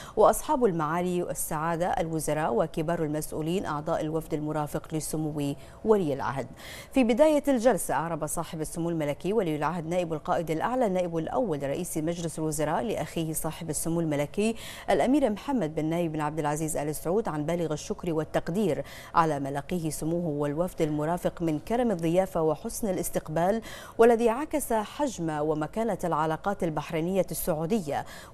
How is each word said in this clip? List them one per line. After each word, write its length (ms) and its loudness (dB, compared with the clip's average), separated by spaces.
وأصحاب 480 6
المعالي 580 2
والسعادة 640 -2
الوزراء 680 0
وكبار 480 0
المسؤولين 640 -2
أعضاء 340 -2
الوفد 340 -2
المرافق 600 -4
لسمو 600 -2
ولي 280 4
العهد. 340 -2
في 120 6
بداية 440 6
الجلسة 460 4
أعرب 320 -2
صاحب 340 -6
السمو 300 -4
الملكي 420 -2
ولي 240 2
العهد 300 -2
نائب 260 0
القائد 380 -2
الأعلى 360 2
النائب 300 0
الأول 420 0
لرئيس 400 -4
مجلس 400 -4
الوزراء 440 0
لأخيه 500 -2
صاحب 380 -4
السمو 300 0
الملكي 540 0
الأمير 400 4
محمد 440 -2
بن 100 0
نايف 280 0
بن 80 -2
عبد 180 0
العزيز 380 0
آل 180 -2
سعود 340 0
عن 180 -2
بالغ 260 0
الشكر 400 -4
والتقدير 720 0
على 260 4
ما 80 -2
لقيه 420 -2
سموه 360 -2
والوفد 560 0
المرافق 600 0
من 160 2
كرم 320 0
الضيافة 520 2
وحسن 460 0
الاستقبال، 760 0
والذي 300 8
عكس 440 -2
حجم 580 -2
ومكانة 760 0
العلاقات 600 0
البحرينية 680 0
السعودية 760 -2